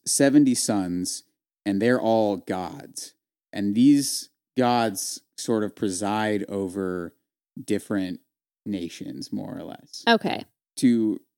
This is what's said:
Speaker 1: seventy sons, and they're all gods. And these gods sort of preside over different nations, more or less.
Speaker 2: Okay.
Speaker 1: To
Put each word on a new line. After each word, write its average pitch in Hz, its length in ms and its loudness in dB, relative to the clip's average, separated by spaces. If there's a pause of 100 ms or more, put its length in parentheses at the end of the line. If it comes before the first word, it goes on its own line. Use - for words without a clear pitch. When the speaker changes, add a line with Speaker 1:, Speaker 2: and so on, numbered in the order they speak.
Speaker 1:
seventy 139 500 6
sons, 90 680 -2 (400)
and 98 160 0
they're 120 200 4
all 110 360 2
gods. - 800 -10 (400)
And 101 200 -2
these 139 540 4 (260)
gods 120 680 0 (160)
sort 110 260 0
of 101 100 -6
preside 104 720 -2
over 92 680 -6 (500)
different 95 560 -4 (460)
nations, - 680 -8
more 101 240 -8
or 85 80 -12
less. - 420 -16
Speaker 2:
Okay. 226 380 0 (320)
Speaker 1:
To 113 440 2 (180)